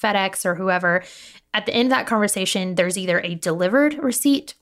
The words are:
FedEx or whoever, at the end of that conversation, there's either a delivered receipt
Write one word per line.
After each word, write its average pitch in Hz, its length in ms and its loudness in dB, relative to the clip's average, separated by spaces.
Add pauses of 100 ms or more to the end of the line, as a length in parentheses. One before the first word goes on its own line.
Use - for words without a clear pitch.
FedEx 196 440 0
or 180 80 2
whoever, 180 500 2 (480)
at 214 140 -2
the - 80 0
end 240 140 2
of - 20 2
that 262 160 0
conversation, 196 720 0
there's 180 200 -2
either 180 240 0
a 175 140 -4
delivered 196 680 0
receipt 277 600 0